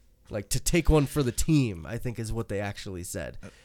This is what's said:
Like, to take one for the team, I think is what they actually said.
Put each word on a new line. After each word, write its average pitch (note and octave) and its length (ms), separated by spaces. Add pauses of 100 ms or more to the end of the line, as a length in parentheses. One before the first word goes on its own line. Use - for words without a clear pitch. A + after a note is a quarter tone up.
(300)
Like, G#2 200
to C3 100
take E3+ 280
one D3+ 180
for D3+ 160
the A#2+ 100
team, A2+ 540
I A2 120
think A#2 200
is A2 140
what A2 160
they G2+ 120
actually G2+ 440
said. D2+ 320 (280)